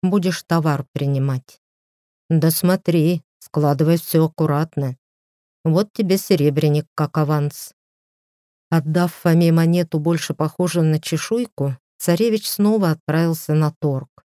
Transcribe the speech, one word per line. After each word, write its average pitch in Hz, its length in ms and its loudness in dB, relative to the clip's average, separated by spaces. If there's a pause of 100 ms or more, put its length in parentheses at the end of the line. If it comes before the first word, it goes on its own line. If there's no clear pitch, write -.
будешь 185 400 0
товар 151 500 -2
принимать. 139 680 -4 (680)
Да 160 220 2
смотри, 170 720 0 (160)
складывай 151 580 0
все 165 280 0
аккуратно. 151 720 -2 (680)
Вот 170 300 0
тебе 190 260 0
серебряник 151 760 0
как 151 200 -2
аванс». 147 580 -2 (960)
Отдав 165 440 0
Фоме 165 380 2
монету, 165 480 2
больше 160 340 -2
похожую 165 520 -2
на 156 140 2
чешуйку, 156 800 -4 (200)
царевич 214 520 0
снова 202 400 0
отправился 160 640 -2
на 151 160 2
торг. 135 380 -6 (240)